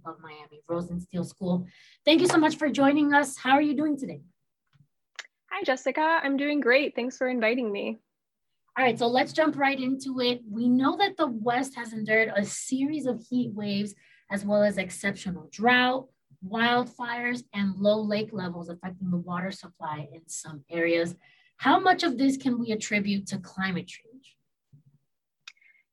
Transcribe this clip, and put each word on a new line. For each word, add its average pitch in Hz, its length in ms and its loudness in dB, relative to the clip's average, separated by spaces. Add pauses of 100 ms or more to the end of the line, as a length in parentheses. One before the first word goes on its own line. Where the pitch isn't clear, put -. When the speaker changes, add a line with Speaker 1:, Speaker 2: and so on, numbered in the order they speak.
Speaker 1:
of 165 160 -14
Miami 151 480 -20
Rosenstiel 175 560 -6
School. 180 400 -4 (380)
Thank 320 160 6
you 359 80 4
so 349 100 4
much 311 160 4
for 302 160 0
joining 285 420 4
us. 285 240 4
How 262 180 2
are 285 60 6
you 294 140 2
doing 294 240 0
today? 160 220 -10 (1300)
Speaker 2:
Hi, 381 140 -8
Jessica. 311 580 2
I'm 277 140 0
doing 294 240 0
great. 262 340 4
Thanks 247 220 -4
for 262 100 -2
inviting 240 460 0
me. 214 260 -6 (760)
Speaker 1:
All 262 80 0
right, 226 160 2
so 240 80 0
let's 262 280 0
jump 311 240 2
right 269 200 2
into 262 420 -4
it. 247 200 0 (100)
We 233 160 -2
know 262 300 4
that 403 220 0
the 320 80 2
West 240 500 -2
has 226 160 -12
endured 220 420 2
a 202 80 2
series 269 600 -4
of 247 240 -4
heat 240 240 -2
waves, 202 420 -4 (360)
as 196 160 -4
well 208 160 4
as 202 160 2
exceptional 185 720 -6
drought, 247 540 2 (360)
wildfires, 240 1000 -2 (100)
and 196 240 -2
low 208 240 2
lake 214 320 -2
levels 175 380 -8
affecting 180 400 -8
the 175 80 0
water 180 320 -6
supply 156 600 -12
in 165 160 -20
some 156 440 -14
areas. 170 440 0 (440)
How 302 220 4
much 370 220 4
of 269 140 0
this 269 220 2
can 240 200 0
we 233 140 -2
attribute 202 540 -2
to 196 140 -6
climate 185 480 -6
change? - 500 -20 (1500)